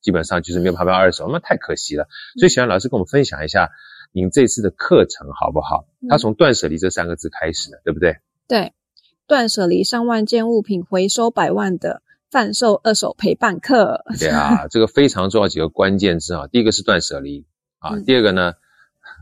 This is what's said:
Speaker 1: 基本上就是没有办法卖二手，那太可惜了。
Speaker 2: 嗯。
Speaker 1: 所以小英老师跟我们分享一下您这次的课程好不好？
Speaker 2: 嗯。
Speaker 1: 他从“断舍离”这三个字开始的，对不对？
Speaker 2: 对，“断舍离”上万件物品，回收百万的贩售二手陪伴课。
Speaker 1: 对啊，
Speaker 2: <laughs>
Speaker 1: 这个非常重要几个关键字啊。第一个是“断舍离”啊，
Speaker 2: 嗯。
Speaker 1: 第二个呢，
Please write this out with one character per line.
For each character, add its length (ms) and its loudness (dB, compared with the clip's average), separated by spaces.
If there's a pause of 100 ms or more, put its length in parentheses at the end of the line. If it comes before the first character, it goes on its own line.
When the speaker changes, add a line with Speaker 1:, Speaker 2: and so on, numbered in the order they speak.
Speaker 1:
基 100 0
本 140 0
上 160 -2
就 120 -10
是 60 -2
没 80 0
有 60 0
办 120 -4
法 60 2
卖 60 2
二 140 6
手， 200 -8
那 80 -4
太 160 -2
可 200 -6
惜 200 -8
了。 80 -4
Speaker 2:
嗯。 360 -16
Speaker 1:
所 60 6
以 40 6
小 140 2
英 40 0
老 100 0
师 120 -4
跟 100 -2
我 60 -2
们 20 -6
分 160 2
享 200 -6
一 40 -6
下 220 0 (420)
您 180 -2
这 180 4
次 140 -6
的 80 0
课 360 2
程 260 -10
好 200 -4
不 100 -2
好？ 260 -4 (140)
Speaker 2:
嗯。 80 -10
Speaker 1:
他 80 4
从 160 -2
“断 200 4
舍 140 -2
离” 100 -4
这 120 -2
三 180 -4
个 80 -6
字 140 -10
开 240 -6
始 180 -10
的， 120 -20
对 100 -2
不 60 -8
对？ 180 2 (300)
Speaker 2:
对， 260 -2 (540)
“断 220 2
舍 180 -2
离” 160 2
上 220 -2
万 200 0
件 220 0
物 140 2
品， 240 -4
回 240 0
收 200 0
百 220 -2
万 260 -2
的 240 -8 (300)
贩 220 -2
售 300 2
二 100 2
手 240 -2
陪 180 0
伴 240 -2
课。 460 2 (120)
Speaker 1:
对 120 0
啊， 380 2
Speaker 2:
<laughs> 40 -16
Speaker 1:
这 80 2
个 80 4
非 220 4
常 200 -2
重 120 2
要 80 2
几 100 -4
个 80 0
关 300 2
键 220 2
字 160 -8
啊。 120 -10
第 140 2
一 20 0
个 80 4
是 100 -4
“断 200 2
舍 180 -8
离” 260 -12 (340)
啊， 160 -8
Speaker 2:
嗯。 100 -10
Speaker 1:
第 100 4
二 60 4
个 100 4
呢， 220 0 (680)